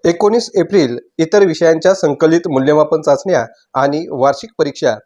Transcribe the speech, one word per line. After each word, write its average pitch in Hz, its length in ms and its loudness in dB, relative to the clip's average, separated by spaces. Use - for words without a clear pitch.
एकोणीस 208 500 0
एप्रिल 160 440 0
इतर 196 280 2
विषयांच्या 165 480 2
संकलित 160 540 0
मूल्यमापन 151 520 2
चाचण्या 143 440 0
आणि 143 360 -2
वार्षिक 139 480 -2
परीक्षा 143 360 -2